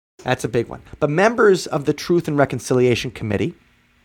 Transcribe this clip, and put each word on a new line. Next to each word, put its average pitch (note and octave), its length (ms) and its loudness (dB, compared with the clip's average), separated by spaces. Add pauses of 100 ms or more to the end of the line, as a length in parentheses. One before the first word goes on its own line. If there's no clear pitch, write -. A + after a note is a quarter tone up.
(240)
That's - 200 -2
a B2+ 60 -6
big A#2 180 -2
one. B2 140 -14 (180)
But D3+ 120 0
members G3+ 560 4
of C#3+ 180 -4
the D3+ 80 0
Truth E3+ 340 -2
and D3 100 -2
Reconciliation B2+ 720 0
Committee G#2 420 -4 (520)